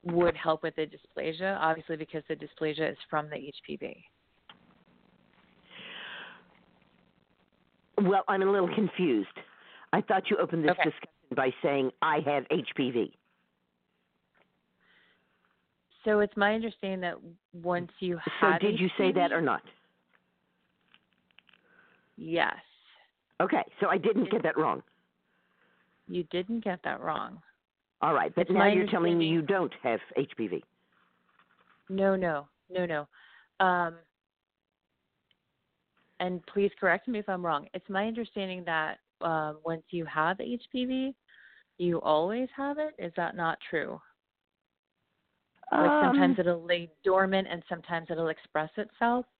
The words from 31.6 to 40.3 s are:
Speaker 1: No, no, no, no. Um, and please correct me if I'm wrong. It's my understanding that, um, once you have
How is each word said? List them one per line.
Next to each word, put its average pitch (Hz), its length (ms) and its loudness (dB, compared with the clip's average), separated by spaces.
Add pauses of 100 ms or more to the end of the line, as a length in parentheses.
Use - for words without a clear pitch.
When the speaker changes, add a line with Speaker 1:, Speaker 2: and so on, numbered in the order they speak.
Speaker 1:
No, 196 260 2
no, 165 340 -2 (220)
no, 180 160 -2
no. 151 220 -4 (560)
Um, 175 340 2 (2250)
and 180 260 -4
please 202 320 0
correct 185 300 2
me 226 100 -2
if 208 100 -8
I'm 180 160 -4
wrong. 156 300 -2
It's 185 140 -12
my 196 180 -2
understanding 196 600 -6
that, 160 320 -4 (220)
um, 156 440 -2
once 165 260 -6
you 170 160 -6
have 160 340 -2